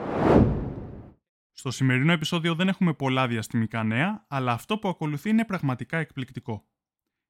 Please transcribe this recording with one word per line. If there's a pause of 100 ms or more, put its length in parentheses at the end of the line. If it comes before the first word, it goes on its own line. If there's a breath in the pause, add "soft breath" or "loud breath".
(1500)
Στο
σημερινό
επεισόδιο
δεν
έχουμε
πολλά
διαστημικά
νέα,
αλλά
αυτό
που
ακολουθεί
είναι
πραγματικά
εκπληκτικό. (600)